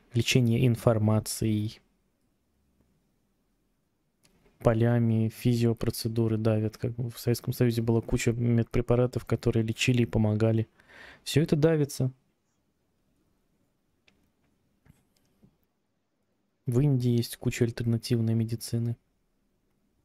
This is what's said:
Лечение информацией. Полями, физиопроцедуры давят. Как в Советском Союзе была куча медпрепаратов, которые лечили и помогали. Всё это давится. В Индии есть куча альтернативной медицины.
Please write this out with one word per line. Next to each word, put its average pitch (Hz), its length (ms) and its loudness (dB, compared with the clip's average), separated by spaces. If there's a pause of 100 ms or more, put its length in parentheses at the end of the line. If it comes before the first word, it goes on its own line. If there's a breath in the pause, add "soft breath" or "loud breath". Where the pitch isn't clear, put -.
(140)
Лечение 117 520 2
информацией. 110 1120 0 (2750)
Полями, 117 680 2
физиопроцедуры 113 1080 -2
давят. 110 420 -2
Как 120 180 -6
в 120 220 -8
Советском - 340 -4
Союзе 117 300 0
была 113 180 2
куча 117 320 -2
медпрепаратов, 120 920 0
которые 117 400 0
лечили 120 380 0
и 113 40 2
помогали. 110 600 0 (560 loud breath)
Всё - 180 2
это 170 140 0
давится. 143 560 0 (4000)
В 120 120 2
Индии 131 320 2
есть 117 280 -2
куча - 260 -2
альтернативной 117 680 -2
медицины. 117 640 -4 (1080)